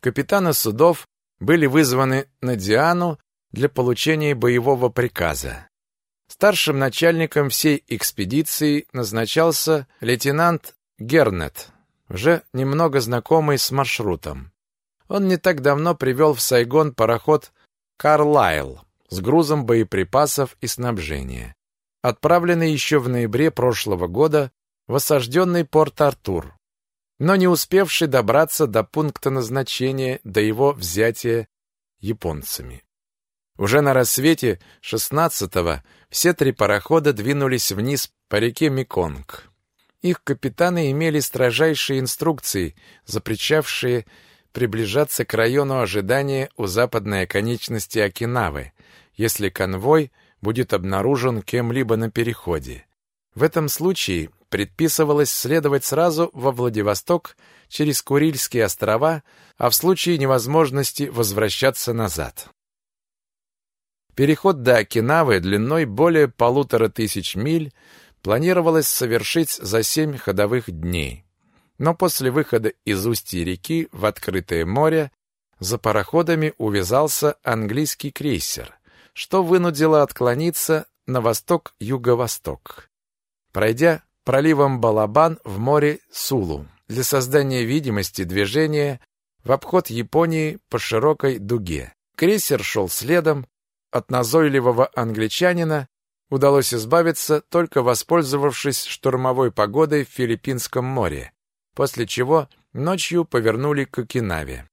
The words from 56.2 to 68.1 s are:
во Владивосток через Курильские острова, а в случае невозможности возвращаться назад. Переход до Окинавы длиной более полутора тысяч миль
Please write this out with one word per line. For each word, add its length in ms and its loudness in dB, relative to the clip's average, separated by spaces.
во 200 -2
Владивосток 840 -2
через 340 -2
Курильские 640 0
острова, 560 0
а 140 2
в 40 0
случае 440 0
невозможности 840 0
возвращаться 880 -2
назад. 560 -6
Переход 480 2
до 160 6
Окинавы 640 2
длиной 440 0
более 440 4
полутора 600 2
тысяч 460 -4
миль 400 -2